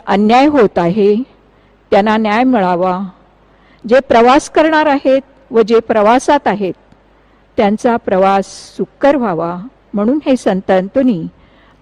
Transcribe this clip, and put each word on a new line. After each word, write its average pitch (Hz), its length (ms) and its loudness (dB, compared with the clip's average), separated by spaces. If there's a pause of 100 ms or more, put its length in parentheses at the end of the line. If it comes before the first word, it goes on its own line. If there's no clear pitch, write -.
अन्याय 214 400 2
होत 262 300 2
आहे, 196 380 0 (760)
त्यांना 214 260 0
न्याय 220 260 -2
मिळावा. 185 560 -2 (880)
जे 254 100 4
प्रवास 247 500 2
करणार 311 360 0
आहेत 277 360 0 (300)
व 226 100 2
जे 226 180 2
प्रवासात 233 680 0
आहेत, 190 280 -4 (840)
त्यांचा 226 400 0
प्रवास 190 480 0 (320)
सुकर 277 380 -2
व्हावा 175 420 -4 (360)
म्हणून 226 320 0
हे 277 120 2
संत 196 340 -4
अंतोनी, 190 520 -2 (580)